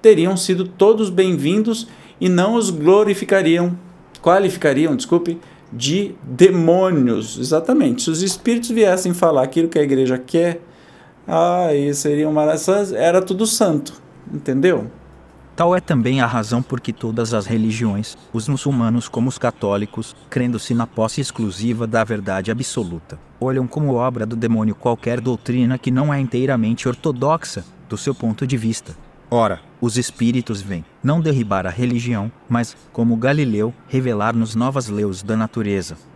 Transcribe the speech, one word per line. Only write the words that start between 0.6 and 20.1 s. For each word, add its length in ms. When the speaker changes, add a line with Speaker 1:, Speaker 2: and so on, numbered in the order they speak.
Speaker 1:
todos 420
bem-vindos 760
e 80
não 260
os 160
glorificariam, 1080
qualificariam, 760
desculpe, 420
de 520
demônios. 1120
Exatamente. 640
Se 80
os 100
espíritos 500
viessem 440
falar 300
aquilo 240
que 100
a 40
igreja 360
quer, 420
aí 680
seria 340
uma, 160
era 260
tudo 240
santo, 480
entendeu? 580
Speaker 2:
Tal 220
é 40
também 400
a 60
razão 360
por 180
que 120
todas 400
as 140
religiões, 680
os 160
muçulmanos 600
como 200
os 100
católicos, 800